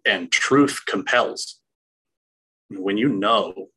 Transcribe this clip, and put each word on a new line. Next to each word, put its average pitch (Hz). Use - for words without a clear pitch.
and 90
truth -
compels. -
When 98
you 120
know 101